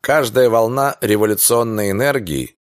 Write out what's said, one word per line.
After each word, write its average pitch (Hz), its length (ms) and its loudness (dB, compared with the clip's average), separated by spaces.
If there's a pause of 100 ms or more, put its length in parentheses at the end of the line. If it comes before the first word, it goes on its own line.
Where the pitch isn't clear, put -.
Каждая 127 480 2
волна 120 520 0
революционной 107 880 0
энергии, — 98 720 -4